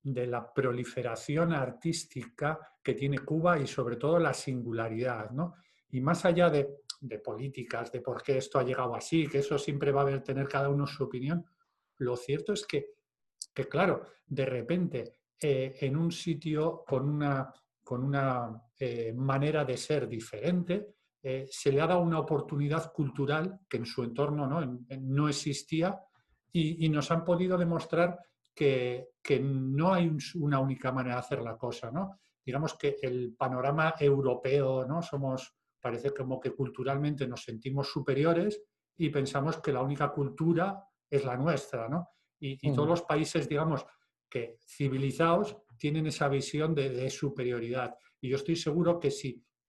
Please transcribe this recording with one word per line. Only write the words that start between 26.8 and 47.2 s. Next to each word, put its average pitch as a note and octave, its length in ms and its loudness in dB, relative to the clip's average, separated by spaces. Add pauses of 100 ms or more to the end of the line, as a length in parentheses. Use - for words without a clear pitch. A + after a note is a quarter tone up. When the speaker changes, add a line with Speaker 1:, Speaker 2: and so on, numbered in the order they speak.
Speaker 1:
y D#3+ 40 6
nos D3 220 2
han E3+ 140 2
podido F3+ 340 2
demostrar E3+ 600 2 (360)
que, B2+ 540 2 (140)
que C3 180 2
no C#3 520 2
hay F3 160 6
un, D3+ 100 0 (180)
una C#3+ 240 2
única C3 320 0
manera B2+ 240 -2
de B2 40 -2
hacer A#2+ 220 -4
la A2+ 140 -6
cosa, A#2+ 340 -6
¿no? F#3+ 300 -6 (240)
Digamos C#3+ 300 -2
que C#3+ 280 0
el B2 340 -2
panorama C#3 640 2
europeo, C3 880 4
¿no? E3 160 -2
Somos, C3+ 520 -4 (260)
parece B2 340 -2
como B2+ 260 -4
que B2+ 120 -2
culturalmente C#3 760 -2
nos A#2+ 160 -8
sentimos C3 480 -4
superiores E3 720 2 (340)
y D#3 140 0
pensamos C#3+ 480 0
que - 140 -2
la C3 100 0
única C#3+ 280 0
cultura E3 720 0 (280)
es C#3 140 2
la B2+ 120 -2
nuestra, C3 520 0
¿no? E3+ 200 -2 (320)
Y, C3+ 280 -4
y C#3+ 60 4
todos D3 120 4
Speaker 2:
Mm. D#3+ 40 4
Speaker 1:
los E3+ 120 2
países, D#3 460 0
digamos, D#3 360 2 (460)
que - 360 -6
civilizados C#3+ 880 2 (220)
tienen D#3 280 0
esa D3 220 0
visión D3+ 460 0
de, C3+ 160 0
de B2+ 200 -2
superioridad. B2 840 -4 (240)